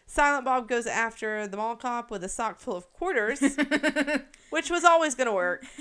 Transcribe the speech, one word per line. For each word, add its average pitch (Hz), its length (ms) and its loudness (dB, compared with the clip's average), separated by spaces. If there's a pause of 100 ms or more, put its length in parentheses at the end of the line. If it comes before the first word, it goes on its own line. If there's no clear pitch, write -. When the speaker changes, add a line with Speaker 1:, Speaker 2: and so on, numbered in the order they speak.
Speaker 1:
Silent 285 380 2
Bob 254 220 0
goes 233 180 0
after 220 600 -4
the 196 100 -10
mall 220 180 -2
cop 240 360 -6
with 196 120 -6
a 190 40 -6
sock 214 320 -4
full 214 160 -6
of 180 180 -12
quarters, 277 460 0
Speaker 2:
<laughs> 285 1120 0
Speaker 1:
which 320 200 -2
was 339 140 0
always 330 300 6
gonna 240 200 0
work. 180 320 0 (140)